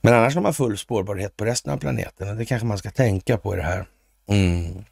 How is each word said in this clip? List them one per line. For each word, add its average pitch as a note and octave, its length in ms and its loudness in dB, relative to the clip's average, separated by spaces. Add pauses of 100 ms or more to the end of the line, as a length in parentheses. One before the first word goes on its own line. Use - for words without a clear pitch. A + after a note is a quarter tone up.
Men A#2+ 140 6
annars A#2+ 200 4
har E3+ 80 0
man G3 120 2
full A2 240 -2
spårbarhet G2+ 580 -4
på G#2 80 -4
resten B2 280 -2
av C#3 60 -4
planeten A#2 500 -6
och G#2 80 -6
det A#2 100 -6
kanske A#2+ 200 -2
man G#2 120 -2
ska G2 120 -8
tänka A2 480 0
på G2 160 -4
i - 20 -2
det F2+ 60 -4
här. F#2 240 -4 (420)
Mm. F2+ 640 2